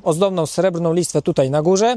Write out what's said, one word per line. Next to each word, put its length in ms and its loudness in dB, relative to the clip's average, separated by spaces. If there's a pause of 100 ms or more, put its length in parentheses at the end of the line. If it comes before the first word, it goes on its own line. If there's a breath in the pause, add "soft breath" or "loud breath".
ozdobną 420 0
srebrną 480 -2
listwę 280 0
tutaj 280 0
na 120 0
górze. 360 2